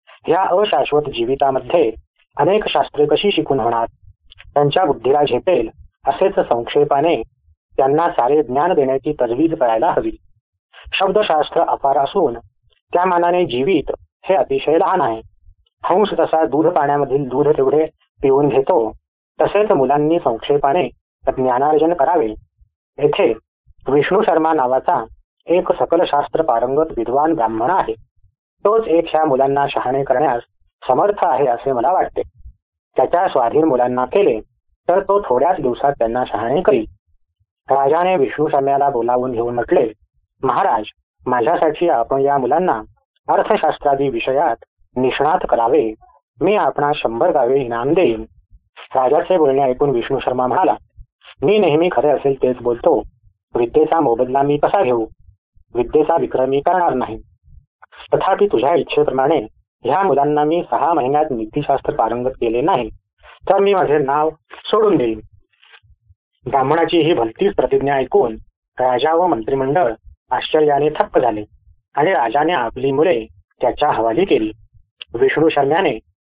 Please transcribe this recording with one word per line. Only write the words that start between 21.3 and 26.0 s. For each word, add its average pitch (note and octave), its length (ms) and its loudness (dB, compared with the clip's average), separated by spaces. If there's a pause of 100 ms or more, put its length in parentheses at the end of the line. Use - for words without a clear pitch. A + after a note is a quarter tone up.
करावे. D#3+ 320 0 (720)
येथे D3 340 0 (560)
विष्णू D3 340 2
शर्मा D#3+ 300 2
नावाचा C3 520 0 (420)
एक F3+ 260 0
सकल E3+ 340 0